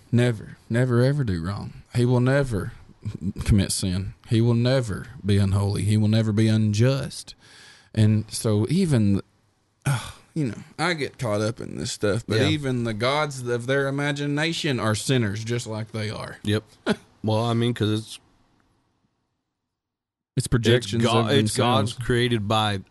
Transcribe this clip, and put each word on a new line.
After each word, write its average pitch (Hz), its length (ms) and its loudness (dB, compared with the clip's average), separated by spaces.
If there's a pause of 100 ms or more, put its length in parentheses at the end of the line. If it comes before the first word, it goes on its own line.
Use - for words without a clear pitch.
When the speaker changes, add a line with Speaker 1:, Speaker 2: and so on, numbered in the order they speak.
(120)
Speaker 1:
Never, 120 460 0 (120)
never, 120 320 2
ever 139 220 2
do 92 180 -2
wrong. 98 320 -8 (220)
He 120 80 2
will 123 160 4
never 127 540 0 (720)
commit 98 260 4
sin. 95 420 -4 (140)
He 110 140 2
will 120 140 4
never 117 520 0 (180)
be 101 120 4
unholy. 101 460 2
He 104 120 2
will 107 140 4
never 110 240 2
be 110 160 4
unjust. 110 880 0 (600)
And 107 340 4
so 107 400 0
even, 123 520 2 (640)
uh, 131 240 -2 (240)
you 151 140 -2
know, 104 100 -6 (200)
I 175 180 0
get 139 220 -6
caught 104 220 -2
up 107 220 -2
in 50 160 -10
this 85 160 -6
stuff, 104 340 -2
but 107 140 0
Speaker 2:
Yeah. 139 80 4
Speaker 1:
even 131 340 -2
the 113 100 -4
gods 131 540 -2
of 120 200 -2
their 139 200 0
imagination 143 960 -2
are 107 140 2
sinners 110 500 0
just 120 220 -4
like 110 240 -8
they 107 180 -6
are. - 340 -12
Speaker 2:
Yep. 107 200 0 (220)
Speaker 1:
<laughs> 208 120 0 (260)
Speaker 2:
Well, 107 200 0
I 117 100 0
mean, 117 200 0
'cause 107 180 0
it's 110 280 -6 (2250)
Speaker 1:
It's 127 100 -4
projections 117 560 2
Speaker 2:
it's 117 100 2
God, 117 180 2
Speaker 1:
of 139 60 4
Speaker 2:
it's 107 200 2
gods 123 340 2
Speaker 1:
themselves. 120 140 -12
Speaker 2:
created 120 420 0
by 107 320 0 (100)